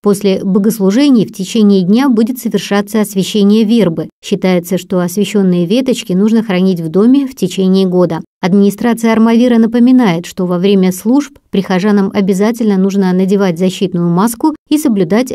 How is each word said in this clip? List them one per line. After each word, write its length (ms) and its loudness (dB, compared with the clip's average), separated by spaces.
После 400 0
богослужений 800 2
в 80 -16
течение 480 2
дня 260 2
будет 300 0
совершаться 640 -4
освящение 640 0
вербы. 460 0
Считается, 540 -2
что 220 -4
освященные 640 0
веточки 480 -2
нужно 300 2
хранить 360 0
в 100 -6
доме 360 2
в 100 -10
течение 520 0
года. 340 0
Администрация 720 0
Армавира 460 2
напоминает, 680 2
что 180 -6
во 140 -2
время 320 2
служб 480 -2
прихожанам 640 0
обязательно 640 0
нужно 340 0
надевать 460 0
защитную 500 -2
маску 480 -2
и 80 2
соблюдать 580 0